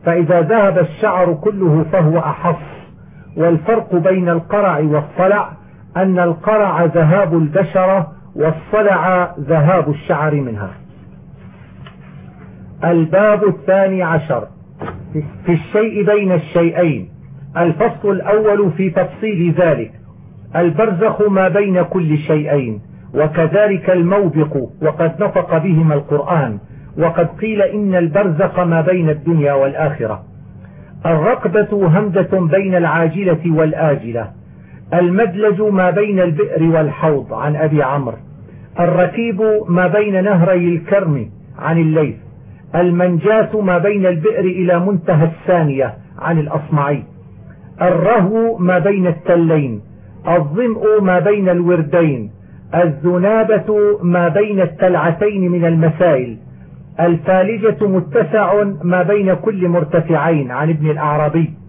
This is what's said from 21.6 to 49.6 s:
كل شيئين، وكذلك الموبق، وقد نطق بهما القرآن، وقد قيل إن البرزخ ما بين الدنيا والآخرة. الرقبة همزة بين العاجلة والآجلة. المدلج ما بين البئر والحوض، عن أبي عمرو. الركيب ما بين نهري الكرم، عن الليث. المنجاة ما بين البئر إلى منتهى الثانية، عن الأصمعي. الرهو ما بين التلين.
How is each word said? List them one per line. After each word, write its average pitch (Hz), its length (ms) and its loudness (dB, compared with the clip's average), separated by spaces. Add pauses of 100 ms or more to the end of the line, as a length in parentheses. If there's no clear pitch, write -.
كل 170 360 0
شيئين، 143 640 -2 (320)
وكذلك 165 760 0
الموبق، 170 680 2 (240)
وقد 160 420 0
نطق 180 340 -2
بهما 160 360 2
القرآن، 143 640 -2 (420)
وقد 165 280 0
قيل 214 340 -4
إن 196 340 0
البرزخ 175 640 0
ما 165 220 2
بين 170 280 0
الدنيا 147 440 0
والآخرة. 139 680 -2 (840)
الرقبة 196 840 0
همزة 185 600 2
بين 190 280 0
العاجلة 165 840 0
والآجلة. 139 760 -2 (600)
المدلج 202 680 2
ما 190 280 2
بين 202 300 0
البئر 170 440 0
والحوض، 156 720 0
عن 139 220 -4
أبي 147 280 0
عمرو. 127 340 -4 (600)
الركيب 185 640 0 (260)
ما 180 200 2
بين 196 360 0
نهري 180 520 2
الكرم، 156 540 -2 (300)
عن 165 180 0
الليث. 156 380 0 (600)
المنجاة 180 840 2
ما 180 160 0
بين 196 280 0
البئر 180 400 0
إلى 180 340 0
منتهى 180 460 0
الثانية، 151 680 0 (260)
عن 165 200 -2
الأصمعي. 147 640 -4 (800)
الرهو 202 760 2
ما 180 220 2
بين 190 280 0
التلين. 160 760 0 (460)